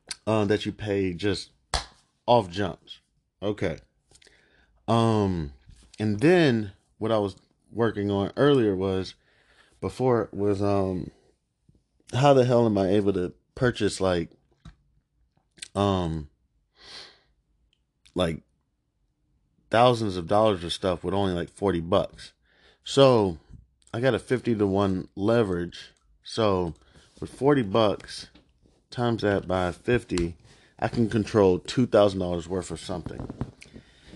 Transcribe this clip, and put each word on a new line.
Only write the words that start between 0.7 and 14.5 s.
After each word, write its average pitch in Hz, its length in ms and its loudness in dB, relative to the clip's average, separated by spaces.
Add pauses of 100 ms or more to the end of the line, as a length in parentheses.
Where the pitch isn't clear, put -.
pay 98 400 -4
just 90 380 -4 (760)
off 117 240 4
jumps. 92 500 -8 (420)
Okay. 98 360 -4 (1080)
Um, 104 640 0 (460)
and 107 220 -4
then 131 520 2 (260)
what 110 140 -4
I 110 60 2
was 101 180 -2 (340)
working 104 400 -2
on 98 260 -2
earlier 127 380 4
was, 95 400 -2 (640)
before 117 520 -2
was, 101 300 -2
um, 98 480 -2 (1040)
how 139 180 6
the 131 140 6
hell 120 180 4
am 107 140 2
I 98 100 2
able 101 240 2
to 90 220 -4 (200)
purchase, 107 460 -2
like, 90 300 0 (1400)